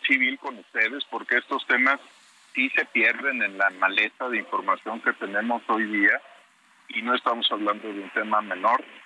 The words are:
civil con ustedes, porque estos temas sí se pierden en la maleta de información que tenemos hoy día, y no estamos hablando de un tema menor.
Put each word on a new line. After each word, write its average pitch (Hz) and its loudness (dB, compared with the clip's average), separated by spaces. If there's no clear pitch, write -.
civil 135 2
con 131 -10
ustedes, 113 -2
porque 117 0
estos 131 -4
temas 131 2
sí 131 0
se 156 0
pierden 120 0
en 98 -4
la 98 4
maleta 104 0
de 117 -2
información 98 -2
que - 0
tenemos 110 -4
hoy 110 0
día, 104 2
y 113 -6
no 120 0
estamos 120 0
hablando 104 -2
de 101 -8
un 92 -10
tema 107 2
menor. 104 0